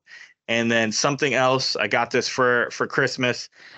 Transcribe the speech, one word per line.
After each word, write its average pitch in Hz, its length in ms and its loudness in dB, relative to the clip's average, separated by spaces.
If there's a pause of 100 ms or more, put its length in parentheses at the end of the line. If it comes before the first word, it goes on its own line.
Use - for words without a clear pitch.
(500)
And 117 220 2
then 113 200 2
something 139 440 0
else, 127 400 2
I 104 120 -2
got 120 220 0
this - 180 0
for, 123 440 0
for 123 160 -4
Christmas. 127 640 -2 (280)